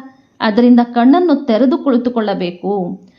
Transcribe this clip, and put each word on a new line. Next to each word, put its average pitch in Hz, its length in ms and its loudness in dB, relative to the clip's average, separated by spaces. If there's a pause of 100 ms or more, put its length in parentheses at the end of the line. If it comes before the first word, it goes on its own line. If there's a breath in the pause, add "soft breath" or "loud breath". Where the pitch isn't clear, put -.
(400 loud breath)
ಅದರಿಂದ 240 420 4
ಕಣ್ಣನ್ನು 269 640 2
ತೆರೆದು 247 340 0
ಕುಳಿತುಕೊಳ್ಳಬೇಕು. 196 1200 -4 (180 soft breath)